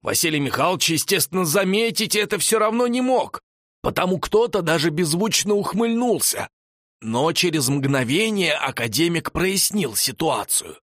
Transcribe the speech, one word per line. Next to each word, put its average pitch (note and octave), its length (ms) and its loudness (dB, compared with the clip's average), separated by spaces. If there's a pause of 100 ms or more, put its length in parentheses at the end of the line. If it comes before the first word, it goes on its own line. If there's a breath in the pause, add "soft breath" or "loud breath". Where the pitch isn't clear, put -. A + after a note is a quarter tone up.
Василий D3+ 380 0
Михайлович, D3 500 0
естественно, F3+ 540 0
заметить G3 720 0
это G#3 220 0
всё A3 200 2
равно A3+ 280 2
не A#3+ 140 0
мог, B3 400 0 (460)
потому F#3 320 0
кто-то G#3+ 440 2
даже D#3+ 280 0
беззвучно F3 640 0
ухмыльнулся. A3+ 920 0 (520)
Но B2 320 0
через D#3 360 0
мгновение C#3+ 840 0
академик C#3+ 760 -2
прояснил F#3 640 -2
ситуацию. G#2+ 840 -2 (140)